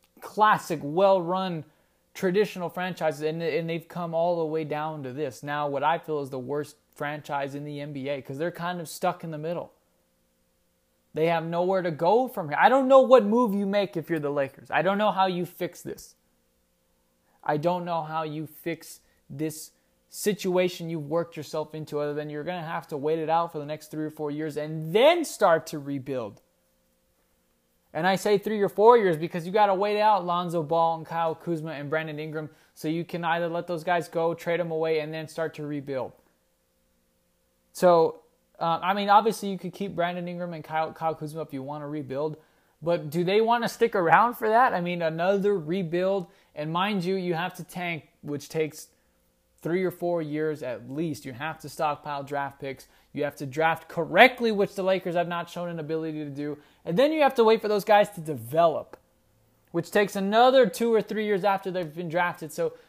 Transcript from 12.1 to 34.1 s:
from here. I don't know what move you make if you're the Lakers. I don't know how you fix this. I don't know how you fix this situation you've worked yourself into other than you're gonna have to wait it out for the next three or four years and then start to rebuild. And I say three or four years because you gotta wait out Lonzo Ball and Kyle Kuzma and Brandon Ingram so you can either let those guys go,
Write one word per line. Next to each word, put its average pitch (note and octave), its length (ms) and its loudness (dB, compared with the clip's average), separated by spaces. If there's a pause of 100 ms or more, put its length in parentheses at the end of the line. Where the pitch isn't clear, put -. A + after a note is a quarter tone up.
from F#3 220 -8
here. C#3+ 100 -4
I F3+ 80 10
don't B3+ 200 4
know C4+ 120 10
what B3 240 8
move A3 300 4
you G3+ 120 0
make G3 300 0
if D#3+ 140 -6
you're E3 100 0
the C#3+ 100 -2
Lakers. C#3 400 -4
I D3 120 0
don't F#3+ 160 2
know G#3 140 2
how F#3+ 160 2
you F3+ 180 -2
fix - 360 -8
this. - 340 -14 (1300)
I D3+ 140 0
don't F3 280 0
know E3+ 180 -2
how D#3+ 200 -4
you D#3 240 -6
fix - 520 -10 (300)
this D#3 420 -8 (380)
situation F3+ 800 -2
you've D#3+ 180 -6
worked E3 300 -4
yourself D#3 360 -8
into D3+ 260 -8
other D3 140 -4
than D3+ 160 -6
you're D3 140 -8
gonna E3+ 220 -8
have E3+ 220 -8
to D#3 100 -8
wait D3+ 220 -2
it D#3 100 -4
out E3 220 0
for D#3 80 -8
the C#3+ 60 -8
next D3+ 260 -10
three D#3 120 -6
or D#3 60 -4
four D3+ 200 -6
years D3 280 -6
and D#3 360 -6
then D4+ 300 6
start E3+ 440 2
to D#3 120 -8
rebuild. C3 640 -8 (1500)
And D#3+ 140 -2
I F#3+ 120 2
say G#3 200 2
three G#3 240 -2
or F#3+ 80 2
four A3+ 300 8
years F#3 180 2
because E3 300 -6
you F#3 40 -8
gotta G#3 220 4
wait G#3 260 0
out G#3 260 4
Lonzo F3 360 -2
Ball E3 340 2
and D#3+ 120 -12
Kyle E3 260 -2
Kuzma D#3+ 380 -6
and D3 180 -8
Brandon D#3 300 -4
Ingram D#3 300 -8 (260)
so - 120 -8
you D#3+ 160 -2
can E3+ 200 -8
either E3+ 240 0
let E3+ 180 -4
those D#3+ 180 -6
guys E3+ 240 0
go, E3 280 -2